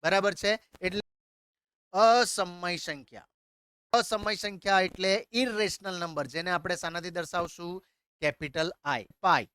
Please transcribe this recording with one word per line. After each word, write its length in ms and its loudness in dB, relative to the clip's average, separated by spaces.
બરાબર 300 4
છે? 260 0
એટલે 200 -2
અસમય 840 4
સંખ્યા. 500 -12
અસમય 420 0
સંખ્યા 440 0
એટલે 520 0
ઇરેશનલ 680 -2
નંબર, 280 -4
જેને 240 -4
આપણે 240 0
શાનાથી 340 -8
દર્શાવશું? 720 -6
કેપિટલ 500 -2
આઈ, 220 -2
પાઈ. 360 2